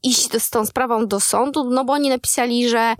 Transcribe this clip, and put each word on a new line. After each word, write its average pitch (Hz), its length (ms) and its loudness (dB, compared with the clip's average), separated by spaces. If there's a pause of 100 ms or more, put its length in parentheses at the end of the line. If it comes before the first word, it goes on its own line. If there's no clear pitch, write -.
iść 254 260 2
do, 226 100 -2
z - 100 -4
tą 220 160 0
sprawą 233 420 0
do 196 120 -2
sądu, 254 500 0
no 254 160 0
bo 262 80 0
oni 285 160 2
napisali, 240 600 0
że 226 300 2